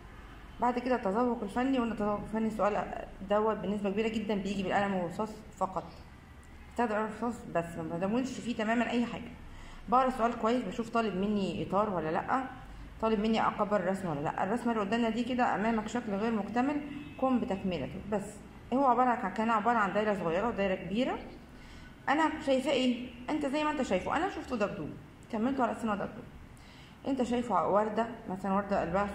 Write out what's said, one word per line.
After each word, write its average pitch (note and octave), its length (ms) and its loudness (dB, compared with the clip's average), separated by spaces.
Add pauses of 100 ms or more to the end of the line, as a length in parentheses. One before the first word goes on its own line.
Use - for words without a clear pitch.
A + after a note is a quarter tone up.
(600)
بعد A#3+ 180 2
كده A#3+ 160 2
التذوق A3+ 480 2
الفني، B3+ 360 2
قلنا A3+ 140 2
التذوق G#3 280 0
الفني A3 260 0
السؤال G#3 380 2 (460)
دوت G#3+ 260 4
بنسبه G3 340 0
كبيره A3 180 2
جدًا A3 260 0
بيجي G3 280 0
بالقلم F#3+ 320 2
والرصاص F#3 360 -2 (280)
فقط، F#3 260 -2 (840)
بستخدم A#3 240 0
قلم G#3+ 100 2
الرصاص A3+ 300 -4 (200)
بس، E3+ 100 2 (120)
ما E3 200 -4
بدونش A3 340 0
فيه G#3+ 260 -4
تمامًا A3+ 340 2
اي A#3+ 140 2
حاجه. - 260 -8 (580)
بقرا B3+ 200 6
السؤال A#3 300 2
كويس، A#3 260 2
بشوف G3+ 260 -4
طالب A3 260 0
مني F#3+ 520 0
اطار G#3 220 2
ولا D#3+ 220 0
لا، C4 320 0 (560)
طالب A3 200 4
مني G#3+ 260 4
اكبر G#3 300 2
الرسمه F#3+ 340 2
ولا C#3+ 100 -2
لا. - 240 0
الرسمه A#3 280 0
اللي A3 120 0
قدامنا A#3 240 2
دي A3+ 160 0
كده A#3+ 300 2
امامك G#3+ 340 0
شكل A3+ 240 -4
غير G#3+ 200 0
مكتمل، B3 480 0 (380)
قم C4 200 2
بتكملته. F#3+ 600 -2 (120)
بس G3 120 0 (480)
هو C4+ 120 4
عباره B3+ 240 6
عن، A3+ 240 0
كان A3 180 2
عباره A3+ 280 4
عن G3 140 2
دايره G#3 220 2
صغيره F3+ 340 2
ودايره G3 260 2
كبيره. B3 440 0 (920)
انا D4+ 220 4 (160)
شايفاه C4+ 260 2
ايه؟ B3 360 2 (220)
انت D4+ 160 0
زي D4 180 0
ما D4+ 60 2
انت D4 120 -2
شايفه، F#3 340 0
انا F4 120 2
شفته D#4 280 -6
دبدوب، E3+ 340 -2 (420)
كملته B3+ 300 0
على G#3+ 100 2
اساس G#3+ 120 -6
انه G#3+ 100 0
دبدوب. - 300 -6 (840)
انت C4+ 140 0
شايفه A#3 460 2
ورده G#3+ 380 2 (240)
مثلًا، F#3+ 220 -2
ورده G3 280 2
قلبها F3+ 340 0